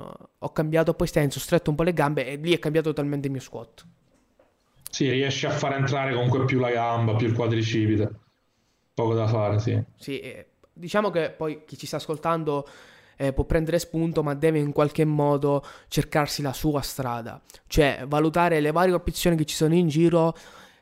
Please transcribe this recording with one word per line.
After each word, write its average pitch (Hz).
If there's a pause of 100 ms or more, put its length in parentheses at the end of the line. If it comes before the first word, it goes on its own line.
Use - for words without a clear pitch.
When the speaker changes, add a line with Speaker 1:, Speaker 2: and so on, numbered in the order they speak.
(380)
Speaker 1:
ho -
cambiato 160
poi 175
stance, 151
ho -
stretto -
un 147
po' 165
le 175
gambe 147
e 139
lì 156
è 156
cambiato 156
totalmente 143
il 135
mio 135
squat. - (1040)
Speaker 2:
Sì, 143
riesci 131
a 143
far 147
entrare 135
comunque 123
più 127
la 123
gamba, 117
più 117
il 110
quadricipite. 110 (840)
Poco 113
da 113
fare, 107
sì. 110 (140)
Speaker 1:
Sì, 139
eh, - (260)
diciamo 196
che 160
poi 160
chi -
ci -
sta 160
ascoltando, 151 (500)
eh, 139
può 139
prendere 160
spunto, 165
ma 147
deve 156
in 147
qualche 147
modo 143 (260)
cercarsi -
la 139
sua 147
strada. 120 (260)
Cioè, 143
valutare 160
le 151
varie 180
opzioni 170
che 156
ci -
sono 156
in 175
giro, 165 (480)